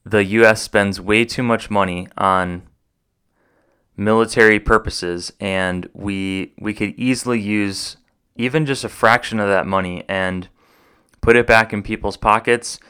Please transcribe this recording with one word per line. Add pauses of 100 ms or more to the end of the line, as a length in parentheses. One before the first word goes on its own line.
the
U
S
spends
way
too
much
money
on (1300)
military
purposes,
and
we,
we
could
easily
use (400)
even
just
a
fraction
of
that
money
and (720)
put
it
back
in
people's
pockets, (120)